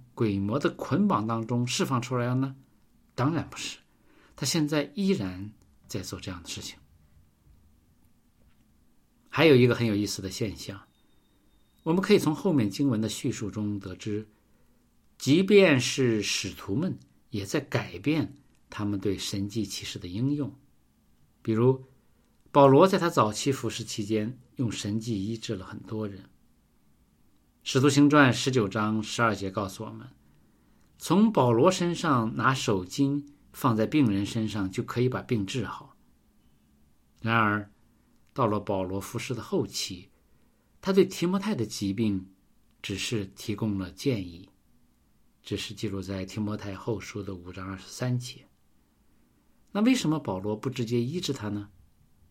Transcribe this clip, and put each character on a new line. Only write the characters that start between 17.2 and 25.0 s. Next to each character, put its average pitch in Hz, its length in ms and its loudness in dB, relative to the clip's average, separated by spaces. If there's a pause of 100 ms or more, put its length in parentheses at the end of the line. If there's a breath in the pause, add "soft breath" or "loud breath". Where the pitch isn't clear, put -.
也 101 120 -6
在 151 160 -4
改 113 380 -6
变 139 380 -2 (340)
他 110 160 -6
们 101 140 -2
对 98 180 -2
神 101 320 -6
迹 107 160 -4
奇 - 180 -10
事 - 140 -10
的 95 100 -12
应 120 280 -2
用。 143 180 -6 (880)
比 113 100 -2
如， 123 320 2 (680)
保 143 160 10
罗 143 200 10
在 190 120 2
他 170 100 0
早 107 240 2
期 - 180 -2
服 135 160 -4
侍 107 160 -6
期 104 220 -8
间， 110 320 -2 (200)
用 117 140 -2
神 104 280 -4
迹 110 260 -4